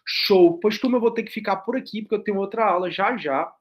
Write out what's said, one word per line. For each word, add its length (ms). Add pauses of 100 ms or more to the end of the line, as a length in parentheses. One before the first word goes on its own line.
Show! 540
Pois, 180
turma, 200
eu 20
vou 100
ter 140
que 80
ficar 240
por 200
aqui, 260
porque 120
eu 80
tenho 160
outra 260
aula 280
já 240
já. 440